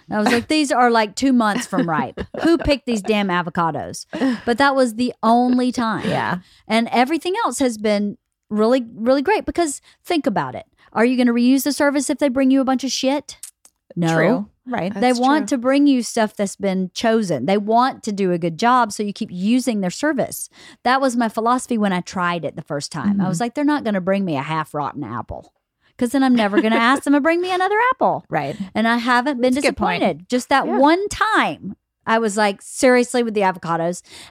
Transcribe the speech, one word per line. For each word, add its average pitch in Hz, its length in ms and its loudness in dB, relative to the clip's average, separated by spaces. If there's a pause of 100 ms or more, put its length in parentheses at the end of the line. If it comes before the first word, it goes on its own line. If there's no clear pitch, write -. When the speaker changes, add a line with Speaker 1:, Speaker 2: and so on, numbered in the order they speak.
Speaker 1:
And - 80 -6
I 214 40 0
was 214 120 2
like, 233 160 0
"These 302 240 2
are, 247 180 4
like, 220 240 2
two 269 180 2
months 233 340 2
from 170 220 -2
ripe. 143 320 -4 (220)
Who 330 160 4
picked 285 280 -2
these 226 160 -2
damn 208 260 0
avocados?" 165 800 -4 (380)
But 233 140 0
that 277 160 4
was 254 200 2
the 247 280 -2
only 247 500 2
time. 214 360 -4
Speaker 2:
Yeah. 139 300 -2 (300)
Speaker 1:
And 226 240 0
everything 302 420 0 (100)
else 269 140 -4
has 247 200 -2
been 208 400 -2 (320)
really, 226 340 2 (100)
really 254 280 2
great 381 240 0
because 311 340 -2 (240)
think 339 220 -2
about 165 280 -2
it. - 120 -12 (260)
Are 220 120 2
you 254 120 2
gonna 247 160 4
reuse 247 320 4
the 294 80 0
service 285 380 0
if 285 80 -2
they 285 100 2
bring 269 220 2
you 269 100 4
a 262 40 0
bunch 262 200 0
of 254 80 -4
shit? - 460 -4 (580)
No. 170 180 0
Speaker 2:
True. 196 340 2 (180)
Right. 202 280 -4
Speaker 1:
They 202 60 -8
Speaker 3:
That's 247 200 2
Speaker 1:
want 262 280 2
Speaker 3:
true. 285 80 0
Speaker 1:
to 240 40 -6
bring 269 260 2
you 262 160 4
stuff 214 340 -2
that's 196 200 -4
been 190 380 -2
chosen. 214 520 0
They 196 120 2
want 233 460 0
to 220 80 -4
do 190 200 0
a 175 60 0
good 165 200 -4
job, 233 340 2
so - 100 -6
you 202 100 -4
keep - 180 -10
using 214 500 0
their 180 100 -2
service. - 580 -4 (360)
That 254 180 2
was 254 140 0
my 240 120 0
philosophy 233 480 -2
when 208 160 0
I 180 80 0
tried 175 460 -4
it - 100 -8
the 160 60 -10
first 143 280 -6
time. 160 180 -4 (120)
I 185 40 0
Speaker 2:
Mm-hmm. 185 40 0
Speaker 1:
was 185 120 -2
like, 240 140 -4
"They're 294 100 -2
not 294 200 0
gonna 208 160 -2
bring 190 240 0
me 165 120 -2
a 131 60 -4
half-rotten 147 600 -6
apple, 104 480 -10 (460)
'cause 240 120 -2
then 277 120 2
I'm 262 120 4
never 214 280 2
gonna 220 140 0
ask 240 260 2
them 285 100 0
to 285 80 4
bring 330 220 0
me 370 100 -4
another 381 240 -2 (160)
apple." 170 340 -2
Speaker 2:
<laughs> - 40 -20
Right. 147 260 -4 (180)
Speaker 1:
And 220 140 0
I 233 100 2
haven't 247 440 0
been 254 120 2
Speaker 2:
That's 285 120 0
a - 20 2
good - 80 -2
point. 180 240 -2
Speaker 1:
disappointed. 170 300 -2
Just 247 180 -2
that 277 180 2
Speaker 3:
Yeah. - 120 -2
Speaker 1:
one 339 320 4
time, 247 640 -2 (300)
I 226 120 2
was 220 200 -2
like, 208 240 0
"Seriously 247 600 2
with 226 120 -4
the 208 80 0
avocados." 175 580 -2 (300)